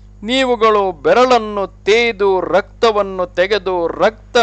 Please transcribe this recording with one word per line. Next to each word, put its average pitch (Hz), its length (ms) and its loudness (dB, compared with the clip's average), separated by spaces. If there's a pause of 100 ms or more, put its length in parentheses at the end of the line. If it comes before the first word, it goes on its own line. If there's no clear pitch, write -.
(220)
"ನೀವುಗಳು 220 720 0
ಬೆರಳನ್ನು 208 920 0
ತೇದು 202 560 0
ರಕ್ತವನ್ನು 196 840 -2
ತೆಗೆದು 185 600 -2
ರಕ್ತ - 540 -4